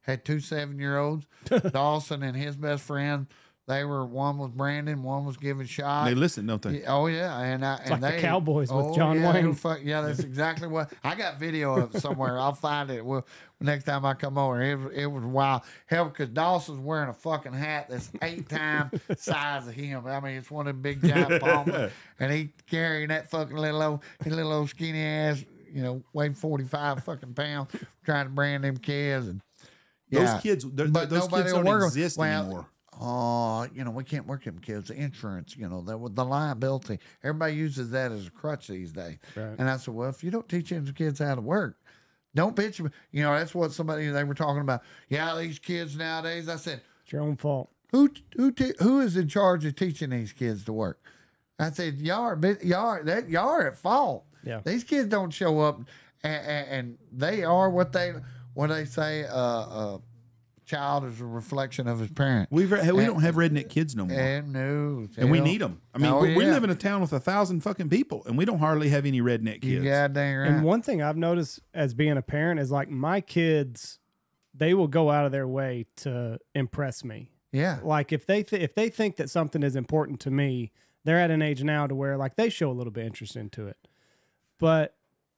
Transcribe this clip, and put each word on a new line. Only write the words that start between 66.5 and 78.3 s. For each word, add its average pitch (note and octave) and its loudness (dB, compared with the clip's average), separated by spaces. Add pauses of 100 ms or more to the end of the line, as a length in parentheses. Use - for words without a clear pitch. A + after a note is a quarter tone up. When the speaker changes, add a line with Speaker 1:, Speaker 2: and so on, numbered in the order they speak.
Speaker 3:
live C4 6
in G#3 4
a E3+ 2
town G3+ 0
with D#3 0
a C3+ 2
thousand F#3 2
fucking F#3 -2
people, A3+ 2
and A#2+ -2
we F3 4
don't G3+ 0
hardly D3+ 4
have C#3+ 4
any C3+ 2
redneck A2+ 0
Speaker 1:
You C3 0
Speaker 3:
kids. C3+ 0
Speaker 1:
goddamn C#3 2
right. C#3 2
Speaker 2:
And D#3 4
one G3+ 4
thing G#3+ 0
I've D3+ 0
noticed E3+ 0 (160)
as C#3+ 0
being D3 2
a B2+ 0
parent D#3 0
is, C3+ 0
like, C#3 0
my D3+ -2
kids, D3+ 0 (560)
they D#3 4
will F#3 4
go D3+ 4
out D3 4
of C3+ 2
their C3+ -2
way B2+ -2 (120)
to B2 -4 (160)
impress C3+ -2
me. A2+ -12 (220)
Speaker 1:
Yeah. D3+ 0
Speaker 2:
Like, D3+ 2
if D3+ -2
they G#3 2